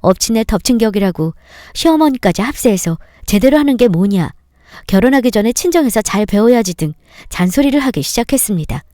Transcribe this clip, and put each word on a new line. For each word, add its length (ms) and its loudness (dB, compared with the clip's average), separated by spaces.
엎친 340 0
데 80 0
덮친 340 0
격이라고 560 -2
시어머니까지 680 0
합세해서 560 -2
제대로 320 2
하는 180 2
게 120 2
뭐냐, 440 0
결혼하기 440 2
전에 200 0
친정에서 500 0
잘 240 -2
배워야지 500 2
등 180 -6
잔소리를 500 0
하기 240 -4
시작했습니다. 800 -4